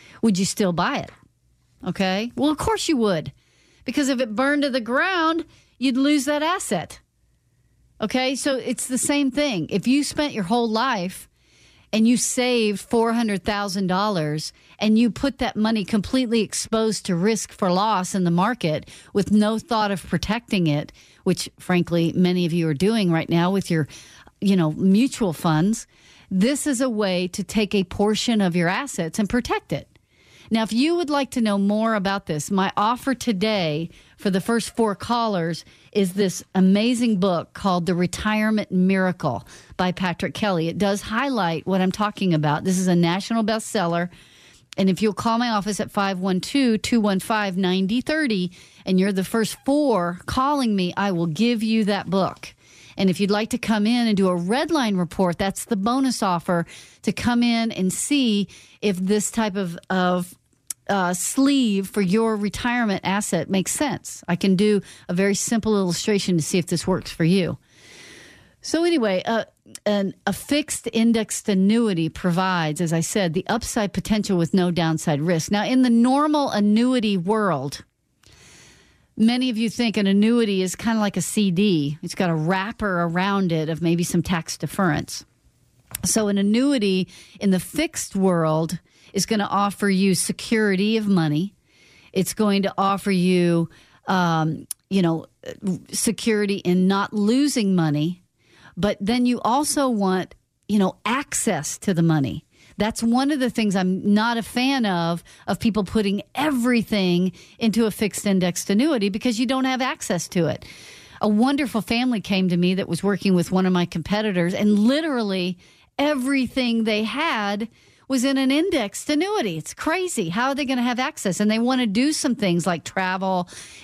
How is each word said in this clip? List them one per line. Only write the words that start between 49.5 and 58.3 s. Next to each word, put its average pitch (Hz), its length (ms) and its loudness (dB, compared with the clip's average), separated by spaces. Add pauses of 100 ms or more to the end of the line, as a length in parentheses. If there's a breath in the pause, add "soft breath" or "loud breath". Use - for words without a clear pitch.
four 220 640 0
calling 269 500 0
me, 180 200 0
I 202 160 0
will 170 140 0
give 214 360 0
you 220 220 2
that 190 260 -2
book. - 440 -2 (440 loud breath)
And 190 100 4
if 185 120 0
you'd 202 100 2
like 208 200 0
to 240 80 -2
come 208 280 0
in 240 200 2
and 214 120 2
do 196 100 4
a 180 80 0
red 226 340 -2
line 240 280 0
report, 175 400 -2
that's 190 260 -2
the - 120 -2
bonus 240 460 0
offer 175 440 0 (360 loud breath)
to 208 100 -2
come 240 300 0
in 233 300 0
and 185 180 -2
see 220 580 0 (340 loud breath)